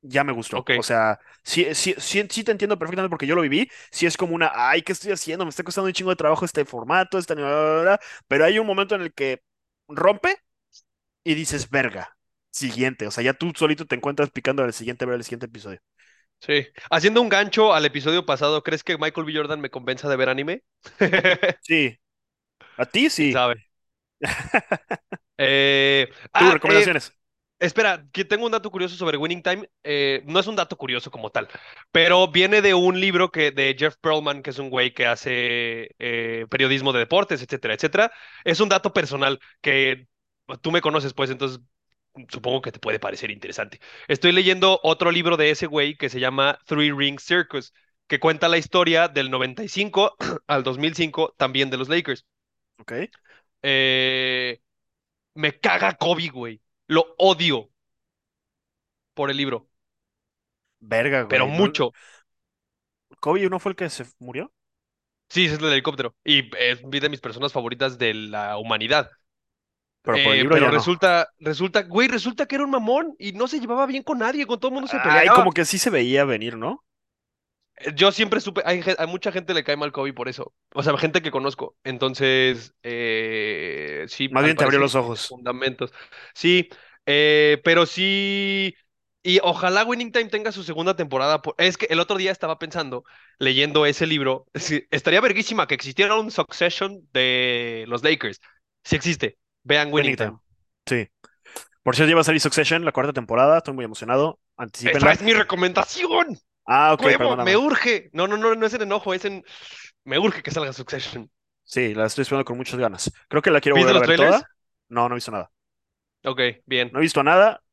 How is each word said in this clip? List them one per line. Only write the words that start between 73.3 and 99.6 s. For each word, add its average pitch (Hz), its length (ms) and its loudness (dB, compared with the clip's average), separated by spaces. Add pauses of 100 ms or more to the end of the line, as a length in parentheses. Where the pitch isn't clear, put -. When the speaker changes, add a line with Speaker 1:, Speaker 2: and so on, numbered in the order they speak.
Speaker 2:
no 214 140 -4
se 294 140 -6
llevaba 240 260 -2
bien 269 160 -6
con 294 160 -6
nadie, 269 280 -2
con 226 120 -4
todo 254 120 -2
el 254 40 -8
mundo 269 140 -8
se 269 120 -4 (100)
Speaker 1:
Ay, 156 200 6
Speaker 2:
peleaba. - 0 -
Speaker 1:
como 240 220 8
que 170 120 0
sí 185 140 -4
se - 120 0
veía 135 340 2
venir, 117 320 -4
¿no? 156 280 -8 (920)
Speaker 2:
Eh, - 180 -10
yo 190 180 4
siempre 214 280 0
supe, 196 240 -6
hay 175 180 0
gen-, 185 160 0
a 160 80 -2
mucha 180 260 -6
gente 175 220 -4
le 151 100 -2
cae 147 120 -2
mal 147 160 -6
Kobe 139 200 -6
por 127 160 -8
eso. - 260 -12 (200)
O 139 80 -4
sea, 143 160 2
gente 165 240 0
que 156 80 -6
conozco. 135 540 -6
Entonces, 131 960 0
eh, 107 1300 -6
sí, 135 220 -6
Speaker 1:
Más 135 120 2
Speaker 2:
al 156 120 4
Speaker 1:
bien - 20 -6
te 147 80 2
abrió 139 140 4
Speaker 2:
parecer - 20 4
Speaker 1:
los 135 140 0
Speaker 2:
tiene - 0 -
Speaker 1:
ojos. 120 440 -4
Speaker 2:
fundamentos. 123 540 -6 (420)
Sí, 180 340 2 (380)
eh, 151 580 4
pero 170 220 6
sí, 196 880 -2 (480)
y 180 200 4
ojalá 185 420 2
Winning 240 280 -4
Time 233 180 -2
tenga 214 220 -4
su 196 100 -12
segunda 165 340 -2
temporada. 147 460 0
Por, 151 160 -8
es 180 200 2
que - 80 -4
el 165 140 0
otro 185 160 0
día 185 160 -2
estaba 160 260 -6
pensando, 151 460 -8 (340)
leyendo 143 480 2
ese 147 200 0
libro, 139 440 -2
<laughs> - 40 -20
sí, 147 360 -4
estaría 156 300 2
verguísima 214 460 0
que 147 80 -2
existiera 185 420 -2
un 220 140 -2
Succession 180 840 -4
de 123 760 -2
los 120 160 -6
Lakers. 139 360 0 (440)
Sí - 120 0
existe. 147 420 -4 (260)